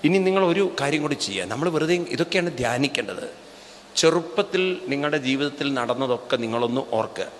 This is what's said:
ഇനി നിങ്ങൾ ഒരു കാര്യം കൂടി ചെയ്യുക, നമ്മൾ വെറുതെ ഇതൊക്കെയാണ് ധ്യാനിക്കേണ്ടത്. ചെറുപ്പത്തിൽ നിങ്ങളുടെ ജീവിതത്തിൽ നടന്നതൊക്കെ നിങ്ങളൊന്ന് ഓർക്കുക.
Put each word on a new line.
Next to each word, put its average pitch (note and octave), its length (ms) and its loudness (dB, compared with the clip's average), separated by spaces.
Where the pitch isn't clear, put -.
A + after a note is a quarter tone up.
ഇനി E3+ 140 6
നിങ്ങൾ F#3+ 280 4
ഒരു F3 180 4
കാര്യം D3 260 0
കൂടി C#3+ 180 0
ചെയ്യുക, F#2+ 260 -4
നമ്മൾ B2 240 -2
വെറുതെ D#3+ 260 2
ഇതൊക്കെയാണ് E3+ 480 0
ധ്യാനിക്കേണ്ടത്. B2 720 -2
ചെറുപ്പത്തിൽ F3 680 2
നിങ്ങളുടെ C#3+ 300 0
ജീവിതത്തിൽ C3+ 560 0
നടന്നതൊക്കെ B2 640 0
നിങ്ങളൊന്ന് A#2 440 0
ഓർക്കുക. A2 340 -2